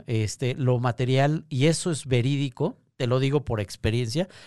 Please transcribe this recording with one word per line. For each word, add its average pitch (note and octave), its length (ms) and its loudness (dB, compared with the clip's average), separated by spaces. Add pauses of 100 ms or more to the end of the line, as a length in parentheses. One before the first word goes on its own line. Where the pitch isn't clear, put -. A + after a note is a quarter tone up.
este, A2+ 480 -2
lo B2 240 2
material, C3 720 0
y C3+ 180 0
eso E3 220 0
es D3 160 -4
verídico, C3+ 720 0 (200)
te B2+ 100 -2
lo B2+ 120 2
digo C3+ 240 2
por A2 160 -2
experiencia, A#2 680 -2 (180)